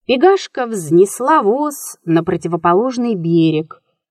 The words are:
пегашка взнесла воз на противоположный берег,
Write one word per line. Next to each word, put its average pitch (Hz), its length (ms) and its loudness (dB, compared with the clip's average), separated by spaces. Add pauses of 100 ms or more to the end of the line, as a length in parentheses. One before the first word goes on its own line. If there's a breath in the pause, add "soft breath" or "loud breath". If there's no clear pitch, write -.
пегашка 277 600 0
взнесла 208 800 2
воз 285 640 -4
на 165 180 0
противоположный 180 920 -2
берег, 160 680 0 (300)